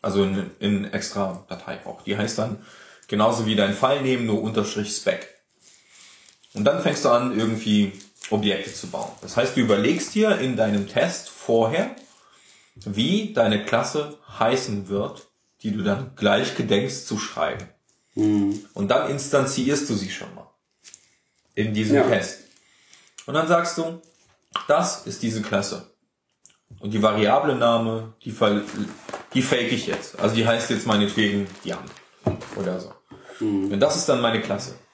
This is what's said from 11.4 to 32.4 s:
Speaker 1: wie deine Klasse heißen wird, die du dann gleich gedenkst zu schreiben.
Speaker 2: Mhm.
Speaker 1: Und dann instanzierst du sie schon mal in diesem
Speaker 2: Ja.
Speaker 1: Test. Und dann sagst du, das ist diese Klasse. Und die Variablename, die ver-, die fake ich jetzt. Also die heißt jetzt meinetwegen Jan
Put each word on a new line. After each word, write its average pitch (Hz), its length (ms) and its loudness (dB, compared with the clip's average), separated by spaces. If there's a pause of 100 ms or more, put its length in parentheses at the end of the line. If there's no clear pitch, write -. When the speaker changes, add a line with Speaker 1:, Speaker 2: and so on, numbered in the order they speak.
Speaker 1:
wie 151 480 0
deine 107 320 2
Klasse 147 520 -2 (220)
heißen 113 500 0
wird, 101 380 -4 (360)
die 107 80 -2
du 101 120 -2
dann 101 320 -2
gleich 113 400 2
gedenkst - 500 0
zu 107 120 -4
schreiben. 82 480 -4 (500)
Speaker 2:
Mhm. 104 580 2
Speaker 1:
Und 98 160 -2
dann 127 200 2
instanzierst 139 800 0
du 110 60 0
sie 95 140 -4
schon - 240 -12
mal - 140 -20 (1080)
in 107 180 0
diesem 107 240 4
Speaker 2:
Ja. - 60 6
Speaker 1:
Test. - 420 0 (800)
Und 135 80 -8
dann 160 160 2
sagst 170 280 2
du, 165 240 -4 (640)
das 170 380 2
ist - 180 -8
diese 113 180 -2
Klasse. 98 500 -4 (880)
Und 104 140 -6
die 107 80 2
Variablename, 113 1120 2 (100)
die 117 80 -10
ver-, 104 300 2 (720)
die 131 80 2
fake 120 300 2
ich - 160 -2
jetzt. - 320 -8
Also 110 160 2
die 113 120 4
heißt 117 220 2
jetzt 113 180 0
meinetwegen 101 600 2 (160)
Jan 92 160 -8 (760)